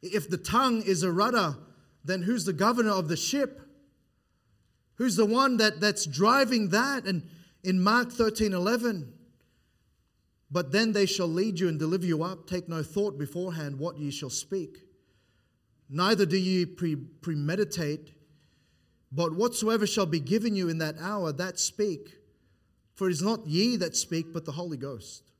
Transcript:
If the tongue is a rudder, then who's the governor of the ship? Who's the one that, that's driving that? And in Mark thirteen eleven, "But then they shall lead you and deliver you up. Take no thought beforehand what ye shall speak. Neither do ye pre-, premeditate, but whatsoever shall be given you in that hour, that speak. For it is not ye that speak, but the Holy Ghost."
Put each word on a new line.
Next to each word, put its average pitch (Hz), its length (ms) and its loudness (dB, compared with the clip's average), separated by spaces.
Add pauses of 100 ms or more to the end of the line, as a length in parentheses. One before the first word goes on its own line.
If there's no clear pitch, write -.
If 180 260 -4
the 175 100 -2
tongue 240 440 2
is 180 200 2
a 185 100 2
rudder, 196 440 2 (480)
then 185 180 -2
who's 208 220 0
the 190 80 -2
governor 214 400 2
of 185 160 0
the 165 80 0
ship? - 440 -2 (1300)
Who's 233 220 0
the 214 100 4
one 247 320 4
that, 214 220 2
that's 208 260 0
driving 220 640 4
that? 247 340 0
And 185 240 -2 (340)
in 185 200 2
Mark 233 280 4
thirteen 220 420 2
eleven, 190 600 0 (1400)
"But 143 220 -2
then 220 200 4
they 202 140 4
shall 185 220 0
lead 180 320 0
you 185 80 2
and 160 100 0
deliver 170 280 0
you 160 160 0
up. 175 240 -6
Take 180 220 -6
no 165 140 -4
thought 202 360 -2
beforehand 156 600 -6
what 160 200 -6
ye 147 120 -6
shall 135 200 -8
speak. - 480 -8 (1120)
Neither 185 360 2
do 180 140 0
ye 185 280 2
pre-, 170 300 -4
premeditate, 156 1160 -4 (1000)
but 160 220 -2
whatsoever 220 520 2
shall 196 200 0
be 160 140 0
given 202 340 0
you 185 140 0
in 165 100 -2
that 156 220 -4
hour, 180 320 -4
that 180 260 -6
speak. - 580 -4 (760)
For 190 140 -2
it 180 40 2
is 151 100 -2
not 214 240 -2
ye 196 300 2
that 180 200 -4
speak, 165 360 -2
but 160 120 -8
the 160 80 -8
Holy 165 260 -8
Ghost." 127 600 -14